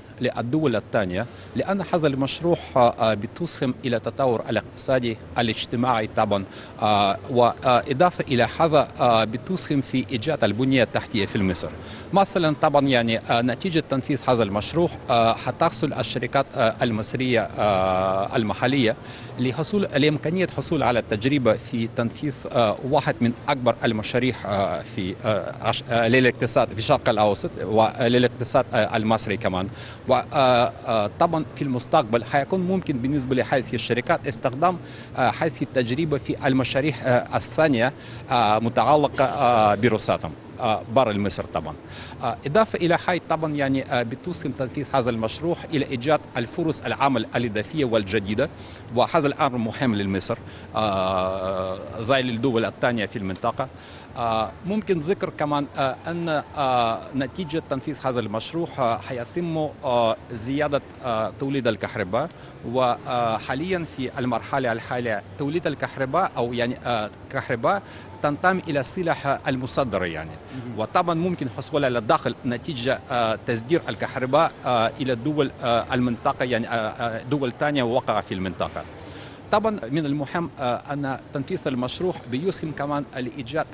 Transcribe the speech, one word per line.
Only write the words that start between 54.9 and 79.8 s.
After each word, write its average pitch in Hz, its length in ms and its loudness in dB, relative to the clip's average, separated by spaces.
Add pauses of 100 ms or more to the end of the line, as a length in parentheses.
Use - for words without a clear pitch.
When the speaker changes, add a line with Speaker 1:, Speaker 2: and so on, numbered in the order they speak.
Speaker 1:
ذكر 185 380 -2
كمان، 147 280 0 (100)
آه، 135 200 0 (100)
أن، 165 360 -2 (140)
آه، 120 440 2 (160)
نتيجة 147 540 -4
تنفيذ 135 360 -4
هذا 123 140 0
المشروع، 110 480 -4 (100)
آه، 120 300 0
هيتم، 156 600 -4 (160)
آه، 120 320 4 (160)
زيادة، 135 500 -2 (220)
آه، 110 360 -2
توليد 135 260 -2
الكهرباء، 107 640 -2 (440)
وحاليًا 127 1120 0 (120)
في 127 220 -6
المرحلة 123 540 0
الحالية 113 500 -4 (160)
توليد 151 280 -2
الكهرباء 139 720 -2
أو 120 160 0
يعني، 120 320 0
آه، 110 260 -2 (200)
كهرباء 139 520 0 (400)
تنتمي 170 460 2
إلى 143 120 0
السلع 143 680 -2
المصدرة 127 560 0
يعني. 80 260 -6
Speaker 2:
مهم. 120 480 -10
Speaker 1:
وطبعًا 170 360 2
ممكن 165 360 0
حصول 143 340 -2
على 123 140 2
الدخل 123 360 2 (120)
نتيجة، 120 540 -2 (100)
آه، 113 360 2
تصدير 120 420 0
الكهرباء، 131 640 0 (120)
آه، 117 360 2
إلى 131 120 0
الدول، 139 380 0 (120)
آه، 120 320 2
المنطقة 127 500 0
يعني، 117 240 0
آه، 117 40 -6
آه، 113 500 -4
دول 131 380 -2
تانية 147 220 2
واقعة 117 380 0
في 101 140 -4
المنطقة. 87 500 -4 (680)
طبعًا 214 260 2 (120)